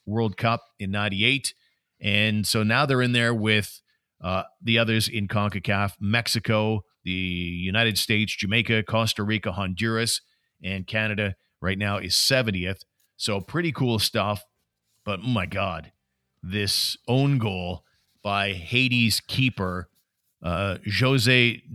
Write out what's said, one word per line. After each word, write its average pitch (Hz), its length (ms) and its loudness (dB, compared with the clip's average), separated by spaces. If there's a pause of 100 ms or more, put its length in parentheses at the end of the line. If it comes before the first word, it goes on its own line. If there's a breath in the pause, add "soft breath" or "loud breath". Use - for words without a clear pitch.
World 107 320 -2
Cup 117 260 0 (160)
in 98 120 -6
ninety-eight. 104 640 0 (460)
And 104 460 2
so 110 160 2
now 117 220 4
they're 135 160 4
in 123 120 2
there 120 220 4
with, 107 460 0 (420)
uh, 92 200 -2 (200)
the 113 160 4
others 110 300 2
in 101 200 -4
concacaf, 101 680 -2
Mexico, 107 840 0 (220)
the 90 60 -6
United 92 840 -2
States, 107 400 0
Jamaica, 110 460 0
Costa 113 400 -2
Rica, 104 300 -2
Honduras, 110 680 -2 (420)
and 92 240 -6
Canada 107 500 -2 (260)
right 95 160 -2
now 104 180 -2
is 90 180 -4
seventieth. 98 680 0 (320)
So 101 240 -2
pretty 165 320 -4
cool 120 260 0
stuff. 101 460 -2 (640)
But, 98 180 -6
oh 127 40 -4
my 104 180 0
God, 95 460 -6 (500)
this 98 560 -2 (100)
own 135 300 4
goal 90 440 -4 (400)
by 101 300 0
Haiti's 120 680 0
keeper, 92 680 -2 (540)
uh, 90 340 -2 (100)
José 120 760 4 (120)